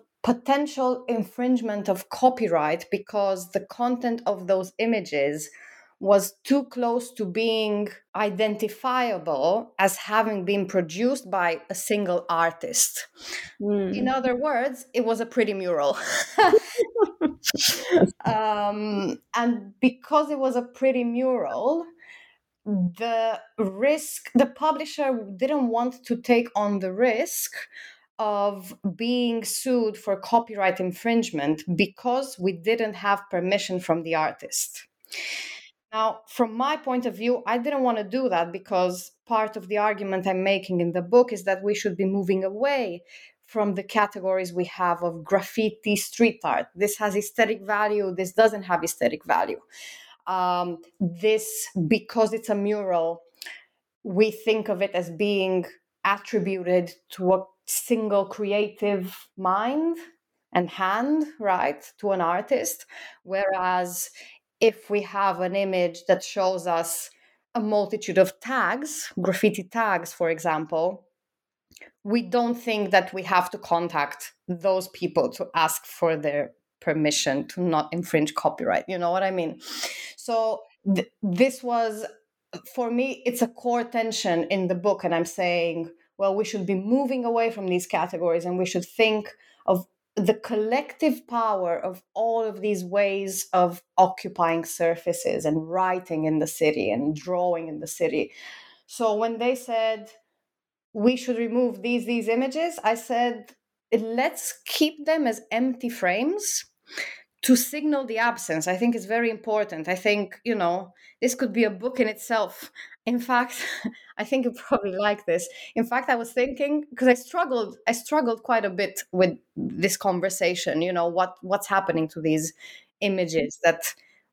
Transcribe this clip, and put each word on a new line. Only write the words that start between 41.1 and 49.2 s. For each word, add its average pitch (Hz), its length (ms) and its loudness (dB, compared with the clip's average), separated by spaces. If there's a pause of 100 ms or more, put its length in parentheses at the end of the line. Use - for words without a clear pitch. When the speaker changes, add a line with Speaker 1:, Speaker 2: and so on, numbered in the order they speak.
Speaker 1:
is 180 120 -8
that 190 180 0
we 208 120 0
should 202 220 -4
be 190 80 0
moving 190 380 0
away 208 640 -2 (420)
from 208 300 0
the 196 80 -4
categories 190 680 0
we 175 120 0
have 175 400 0
of 170 180 -4
graffiti, 208 720 0
street - 480 2
art. 139 320 0
This 202 240 0
has 208 160 0
aesthetic 208 480 0
value, 208 520 0
this 180 180 -4
doesn't 214 320 4
have 180 180 0
aesthetic - 420 -2